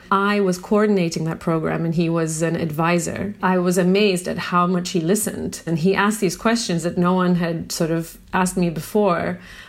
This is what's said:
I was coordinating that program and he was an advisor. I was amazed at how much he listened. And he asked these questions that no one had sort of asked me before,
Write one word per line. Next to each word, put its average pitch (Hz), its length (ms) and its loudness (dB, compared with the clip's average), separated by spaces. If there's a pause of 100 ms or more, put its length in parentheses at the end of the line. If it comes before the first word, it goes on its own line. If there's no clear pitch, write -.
(120)
I 202 260 2
was 185 180 2
coordinating 185 680 0
that 165 160 -4
program 160 440 0
and 165 100 -2
he 165 140 2
was 160 320 -2
an 165 140 0
advisor. 170 880 -2
I 185 160 2
was 180 180 2
amazed 185 520 2
at 160 100 -4
how 175 300 0
much 180 220 -2
he 180 100 0
listened. 165 680 -2
And 165 140 0
he 190 160 2
asked 214 240 2
these 180 160 0
questions 196 480 0
that 170 120 -4
no 180 160 2
one 180 220 2
had 170 380 -2
sort 165 180 -2
of 165 260 -4 (160)
asked 185 240 0
me 175 140 2
before, 175 680 0 (280)